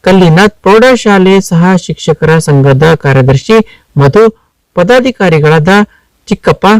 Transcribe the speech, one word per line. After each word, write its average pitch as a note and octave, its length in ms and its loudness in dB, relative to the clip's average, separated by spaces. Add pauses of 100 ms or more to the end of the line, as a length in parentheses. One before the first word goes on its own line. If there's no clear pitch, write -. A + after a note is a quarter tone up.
ಕಲ್ಲಿನಾಥ್, F#3 580 2
ಪ್ರೌಢಶಾಲೆ G3+ 760 0
ಸಹ F3+ 360 -2
ಶಿಕ್ಷಕರ D#3+ 600 -4
ಸಂಘದ C#3+ 560 0
ಕಾರ್ಯದರ್ಶಿ C3+ 640 -2 (400)
ಮಧು, C#3+ 260 2 (520)
ಪದಾಧಿಕಾರಿಗಳಾದ F3 960 -2 (580)
ಚಿಕ್ಕಪ್ಪ - 400 -4 (140)